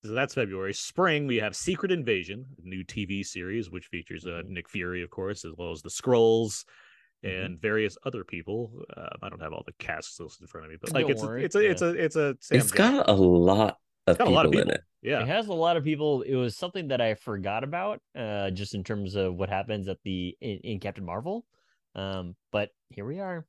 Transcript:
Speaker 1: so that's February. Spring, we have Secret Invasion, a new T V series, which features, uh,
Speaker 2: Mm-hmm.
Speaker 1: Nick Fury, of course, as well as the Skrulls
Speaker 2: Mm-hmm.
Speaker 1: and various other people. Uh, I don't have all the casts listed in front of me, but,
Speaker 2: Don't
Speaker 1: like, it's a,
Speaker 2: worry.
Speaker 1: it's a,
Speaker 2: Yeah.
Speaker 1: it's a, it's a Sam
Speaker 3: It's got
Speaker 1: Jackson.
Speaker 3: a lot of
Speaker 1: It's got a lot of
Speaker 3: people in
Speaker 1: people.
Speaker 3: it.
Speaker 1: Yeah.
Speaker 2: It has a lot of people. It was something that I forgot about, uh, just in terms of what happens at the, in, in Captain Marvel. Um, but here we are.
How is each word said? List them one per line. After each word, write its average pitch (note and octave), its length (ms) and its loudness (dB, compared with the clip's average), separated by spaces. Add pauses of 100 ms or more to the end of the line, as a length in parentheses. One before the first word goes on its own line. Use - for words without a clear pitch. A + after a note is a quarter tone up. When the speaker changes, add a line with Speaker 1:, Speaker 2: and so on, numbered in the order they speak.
Speaker 1:
so G#2+ 100 -8
that's C3+ 200 -2
February. F#2+ 400 -2
Spring, D#3 540 0
we A#2+ 100 2
have G#2+ 180 -2
Secret F#3 360 -2
Invasion, A2 520 -2 (200)
a F2 40 -16
new F#2+ 160 -8
T G2+ 220 -6
V G2 160 -6
series, F#2+ 480 -8
which F2+ 180 -12
features, E2+ 380 -12
uh, F2+ 40 -8 (140)
Speaker 2:
Mm-hmm. G2 100 -12
Speaker 1:
Nick F2 160 -10
Fury, F2+ 340 -6
of E2+ 80 -12
course, G2 340 -8
as E2+ 120 -10
well E2+ 140 -8
as D#2+ 120 -10
the D#2+ 60 -14
Skrulls A2+ 720 4 (600)
Speaker 2:
Mm-hmm. F#2+ 220 -6
Speaker 1:
and F2 160 -10
various G#2+ 420 0
other A#2 200 -6
people. G#2+ 600 -8 (140)
Uh, - 120 -10 (120)
I G2+ 80 -10
don't F2 140 -14
have D#2 100 -8
all - 100 -8
the - 140 -14
casts - 420 -10
listed D#2+ 220 -14
in E2+ 60 -20
front D#2+ 180 -16
of D#2 60 -16
me, E2 100 -16
but, - 100 -10
Speaker 2:
Don't C3+ 120 2
Speaker 1:
like, C#3+ 80 2
it's A2+ 100 0
a, - 60 -4
Speaker 2:
worry. A#2+ 180 -4
Speaker 1:
it's E3 100 -2
a, G#3 80 6
Speaker 2:
Yeah. G#3 60 6
Speaker 1:
it's F3+ 140 2
a, E3+ 60 4
it's E3 260 0
a D3 240 2
Sam - 180 4
Speaker 3:
It's G#2+ 140 6
got A#3+ 240 6 (100)
Speaker 1:
Jackson. - 100 8
Speaker 3:
a - 40 4
lot F#2 580 8 (300)
of F2 80 8
Speaker 1:
It's - 20 -8
got - 100 6
a - 40 6
lot D#3 160 8
of - 60 6
Speaker 3:
people - 100 6
in G1+ 60 2
Speaker 1:
people. - 140 0 (200)
Speaker 3:
it. - 40 -4
Speaker 1:
Yeah. C3 140 2
Speaker 2:
It A2+ 60 0
has G#3 200 0
a G3 60 -4
lot E3+ 240 4
of D3 60 -2
people. D3 400 0
It C3+ 120 -2
was B2 220 0
something F3+ 300 -6
that C3 120 0
I A2+ 140 4
forgot G#2 500 -4
about, F3+ 380 -6 (160)
uh, G#2 320 -2
just F#2+ 240 -6
in G2 100 -4
terms G2+ 300 -4
of F#2+ 220 0
what F#2 140 -4
happens G2 380 -4
at F#2+ 160 -6
the, F#2 380 -4
in, G#2+ 220 -8
in G#2 160 -6
Captain G2 260 -8
Marvel. C#3+ 400 -8 (480)
Um, F#2+ 420 -8 (160)
but G#2 180 -2 (200)
here G2+ 160 -12
we D3+ 140 -8
are. F#3 180 -8 (120)